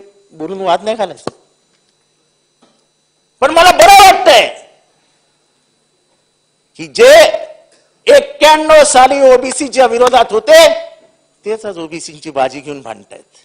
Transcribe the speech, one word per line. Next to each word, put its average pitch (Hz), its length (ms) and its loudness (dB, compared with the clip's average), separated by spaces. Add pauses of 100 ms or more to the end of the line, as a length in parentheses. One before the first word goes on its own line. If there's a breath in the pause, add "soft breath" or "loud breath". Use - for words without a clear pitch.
(320)
बोलून 165 300 -14
वाद 185 220 -4
नाही 220 120 -8
घालायचा, 185 340 -12 (2000)
पण 285 120 -2
मला 339 200 2
बरं 349 220 4
वाटतंय 320 720 2 (2000)
की 165 120 -18
जे 151 260 0 (960)
एक्क्याण्णव 302 760 2
साली 262 500 2
ओबीसीच्या 254 520 -2
विरोधात 240 460 0
होते, 302 420 2 (720)
तेच 220 200 -12
आज 185 140 -14
ओबीसींची 156 500 -16
बाजी 135 300 -6
घेऊन 143 220 -16
भांडतायत. - 640 -20